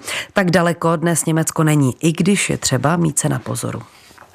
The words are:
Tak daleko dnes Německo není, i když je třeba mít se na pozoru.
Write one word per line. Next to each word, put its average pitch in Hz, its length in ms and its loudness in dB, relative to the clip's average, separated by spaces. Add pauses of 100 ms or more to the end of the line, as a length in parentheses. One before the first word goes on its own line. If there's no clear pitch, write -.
(340)
Tak 185 180 2
daleko 170 440 2
dnes 165 300 0
Německo 160 380 0
není, 151 380 2
i 165 100 2
když 185 380 0
je 139 80 -2
třeba 135 400 0
mít 165 220 0
se 151 100 0
na 135 100 -2
pozoru. 117 420 -8 (540)